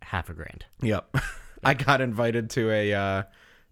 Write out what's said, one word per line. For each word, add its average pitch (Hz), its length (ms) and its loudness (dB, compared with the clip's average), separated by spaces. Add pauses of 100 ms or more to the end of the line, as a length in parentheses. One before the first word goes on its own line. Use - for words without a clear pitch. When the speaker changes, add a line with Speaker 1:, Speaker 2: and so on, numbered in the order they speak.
Speaker 1:
half - 280 -6
a 85 40 -12
grand. - 320 -14 (160)
Speaker 2:
Yep. 107 340 0 (240)
<laughs> - 240 -12
I 139 100 4
got 131 280 2
invited 117 500 0
to 113 200 2
a, 104 220 2
uh, 98 300 0 (480)